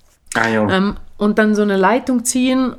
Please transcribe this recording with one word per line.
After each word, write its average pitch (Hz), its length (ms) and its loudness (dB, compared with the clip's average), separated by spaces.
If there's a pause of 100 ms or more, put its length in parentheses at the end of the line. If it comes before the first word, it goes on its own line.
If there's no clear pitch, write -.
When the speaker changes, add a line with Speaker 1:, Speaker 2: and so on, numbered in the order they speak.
(340)
Speaker 1:
Ah, 113 140 0
jo. 110 220 0
Speaker 2:
ähm, 190 260 0 (220)
und 208 220 0
dann 214 160 2
so 208 60 0
eine 202 140 0
Leitung 240 480 0
ziehen, 254 560 0